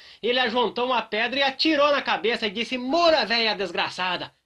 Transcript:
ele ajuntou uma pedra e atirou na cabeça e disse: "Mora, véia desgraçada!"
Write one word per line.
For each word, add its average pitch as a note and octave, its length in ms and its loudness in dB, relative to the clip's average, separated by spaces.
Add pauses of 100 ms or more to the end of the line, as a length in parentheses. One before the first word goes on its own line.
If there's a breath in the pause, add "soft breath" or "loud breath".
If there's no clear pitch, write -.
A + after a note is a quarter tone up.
(220 loud breath)
ele A#3+ 180 0
ajuntou A#3+ 480 0
uma B3+ 140 0
pedra A#3 380 -2
e C#4 40 2
atirou C#4+ 500 2
na C4+ 80 2
cabeça A3+ 440 -2
e G#3 60 -4
disse: A#3 260 -6
"Mora, D4 480 2
véia A3 300 0
desgraçada!" F3+ 800 -4 (120)